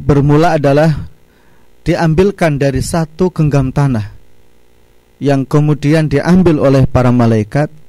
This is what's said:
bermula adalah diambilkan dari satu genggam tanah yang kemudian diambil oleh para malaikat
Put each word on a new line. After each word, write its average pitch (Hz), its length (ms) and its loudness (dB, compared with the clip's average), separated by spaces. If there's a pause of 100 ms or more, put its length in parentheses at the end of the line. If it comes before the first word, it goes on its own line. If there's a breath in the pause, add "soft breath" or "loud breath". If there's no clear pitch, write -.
bermula 147 560 2
adalah 143 560 0 (720 soft breath)
diambilkan 165 720 0
dari 135 240 -2
satu 175 480 -4
genggam 143 400 0
tanah 127 440 -2 (1120)
yang 135 240 0
kemudian 151 640 0
diambil 165 480 2
oleh 135 320 2
para 123 240 2
malaikat 117 560 0 (180)